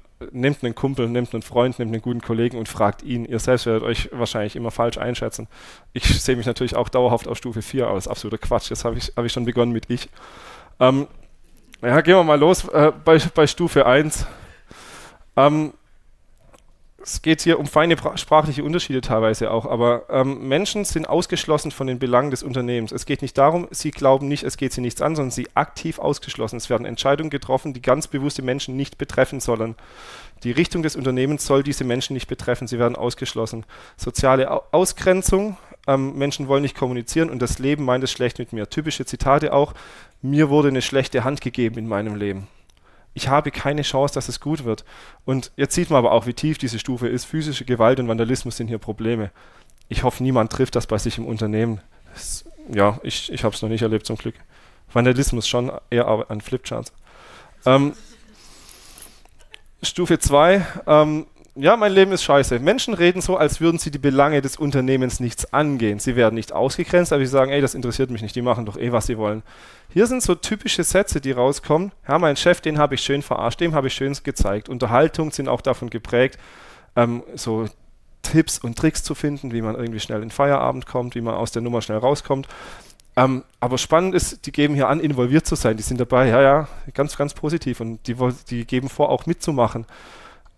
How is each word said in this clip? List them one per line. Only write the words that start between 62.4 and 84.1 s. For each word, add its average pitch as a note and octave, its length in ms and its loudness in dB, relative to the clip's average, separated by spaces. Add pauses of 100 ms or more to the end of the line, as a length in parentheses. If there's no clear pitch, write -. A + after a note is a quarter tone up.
Menschen G#3+ 340 0
reden F3 280 2
so, F3+ 160 0
als D3 220 2
würden E3 200 2
sie D#3 120 -6
die D3 60 -6
Belange C#3+ 440 4
des C3+ 140 -4
Unternehmens C3 640 0
nichts - 320 -6
angehen. B2 480 0
Sie B2 160 -2
werden A2+ 200 4
nicht A2+ 180 -6
ausgegrenzt, E3 580 0
aber C#3 140 2
sie B2 60 -4
sagen, C3+ 200 4
ey, C#3+ 80 2
das C3+ 140 2
interessiert B2 380 -2
mich A2 100 -6
nicht, G#2+ 140 -8
die B2 80 -4
machen A#2+ 220 0
doch G#2 120 -10
eh, A#2+ 140 -4
was A#2 160 0
sie A#2 100 -2
wollen.“ G#2+ 240 -2 (500)
Hier G3 140 4
sind B3 160 -2
so F3+ 140 2
typische - 480 -4
Sätze, F#3 360 0
die C3+ 120 -4
rauskommen. C#3+ 600 0 (160)
„Ja, C#3+ 120 2
mein D#3 160 2
Chef, - 260 2
den D3+ 160 -2
habe D3 180 2
ich B2 60 -2
schön C#3 200 0
verarscht, A#2+ 380 -4
dem E3+ 140 0
habe C#3 140 0
ich B2+ 60 -6
schön C#3 300 -4
gezeigt.“ G#2 460 -2
Unterhaltungen C#3 640 0
sind C3+ 180 -6
auch B2 120 0
davon B2 280 -4
geprägt, B2 480 0 (580)
ähm, A#2+ 280 2 (120)
so A2+ 300 -4 (560)
Tipps - 380 2
und A#2 180 -8
Tricks - 260 0
zu D3 120 -6
finden, C#3 360 -6
wie A#2 100 -4
man A2 140 -4
irgendwie A#2 240 -6
schnell G#2+ 220 -6
in A2+ 80 -10
Feierabend C3 560 0
kommt, B2 300 -6
wie A#2+ 60 -6
man A2+ 140 -4
aus A2 160 -4
der A#2 100 -4
Nummer A#2+ 200 -2
schnell G#2+ 160 -4
rauskommt. C3+ 500 -2 (680)
Ähm, C3 280 2 (160)
aber B2 200 -2
spannend F3+ 340 2